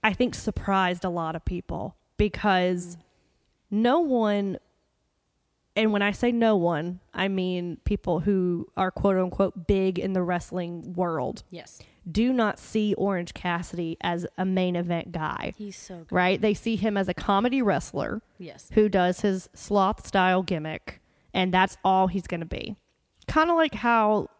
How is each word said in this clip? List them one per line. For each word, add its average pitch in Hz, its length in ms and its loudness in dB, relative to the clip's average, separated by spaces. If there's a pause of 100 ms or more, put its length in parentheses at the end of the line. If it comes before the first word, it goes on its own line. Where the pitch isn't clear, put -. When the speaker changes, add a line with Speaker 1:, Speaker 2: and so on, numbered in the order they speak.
Speaker 1:
I 220 120 2
think, 247 220 0
surprised 185 680 0
a 185 60 -2
lot 165 260 -4
of 160 80 -8
people - 540 -6 (180)
because 180 800 0
Speaker 2:
Mm. - 40 -20 (720)
Speaker 1:
no 240 280 4
one, 208 600 0 (1160)
and 220 160 4
when 202 120 2
I 202 80 2
say 240 200 0
no 226 240 4
one, 170 440 0 (140)
I 185 140 -2
mean 180 560 -2
people 185 380 0
who 180 460 0 (100)
are 185 140 0
quote 196 260 2
unquote 185 480 -2
big 190 320 2
in 190 160 -2
the 185 80 0
wrestling 175 720 -6
world, 170 560 -4
Speaker 2:
Yes. - 320 -18 (280)
Speaker 1:
do 220 220 2
not 233 280 0
see 214 340 0
Orange 185 400 -2
Cassidy 170 680 -6
as 175 260 -4 (100)
a 185 80 -2
main 185 300 2
event 170 360 -2
guy. 156 460 -6
Speaker 2:
He's 202 200 -14
so 180 220 -16
good. 160 120 -16
Speaker 1:
Right? 180 280 2
They 208 140 2
see 226 220 -2
him 202 220 -2
as 190 120 0
a 185 60 -4
comedy 240 480 0
wrestler 180 580 -2 (160)
Speaker 2:
Yes. - 360 -18
Speaker 1:
who 214 160 6
does 185 320 2
his 190 340 0
sloth 202 500 0
style 185 380 2
gimmick, 156 580 -6 (320)
and 185 180 0
that's 185 320 2
all 190 240 4
he's 180 200 -4
gonna 165 180 -6
be. - 300 -10 (520)
Kinda 330 280 2
like 320 200 2
how 214 520 2 (120)